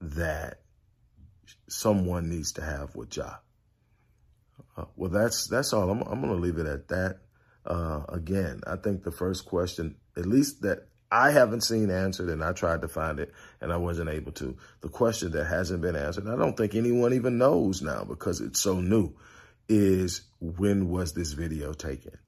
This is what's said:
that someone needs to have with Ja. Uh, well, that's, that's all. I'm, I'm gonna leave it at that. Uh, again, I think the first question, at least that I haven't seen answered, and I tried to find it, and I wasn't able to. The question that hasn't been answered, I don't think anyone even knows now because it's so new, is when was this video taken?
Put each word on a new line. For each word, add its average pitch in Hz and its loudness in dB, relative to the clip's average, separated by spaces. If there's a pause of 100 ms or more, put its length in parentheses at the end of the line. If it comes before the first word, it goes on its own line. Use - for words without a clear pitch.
that 78 -6 (1080)
someone 90 0
needs 80 -4
to - -10
have 73 -6
with - -12
Ja. - -8 (1400)
Uh, 82 -10 (100)
well, 90 -4
that's, 107 2
that's 131 0
all. 98 4
I'm, 110 0
I'm 123 -4
gonna 135 0
leave 87 0
it 82 -2
at 71 -6
that. 92 -2 (460)
Uh, 82 -4
again, 87 -2
I 87 -4
think 95 -2
the - -4
first 90 -4
question, 85 -2 (200)
at 85 -4
least 139 2
that 92 -2 (240)
I 127 6
haven't 120 6
seen 110 2
answered, 92 0
and 78 -2
I 80 0
tried 82 0
to 82 -4
find 78 -4
it, 76 -8 (300)
and 82 -4
I 85 0
wasn't 85 -2
able 76 -6
to. 67 -8 (240)
The 80 -8
question 110 0
that 76 -2
hasn't 85 -2
been 85 0
answered, 76 -4
I 113 -4
don't 160 0
think 107 0
anyone 120 4
even 123 0
knows 127 4
now 64 -4
because 82 -4
it's - -4
so 92 2
new, 90 2 (540)
is 95 4 (180)
when 92 2
was 87 -2
this 80 -4
video 76 -6
taken? 69 -10 (100)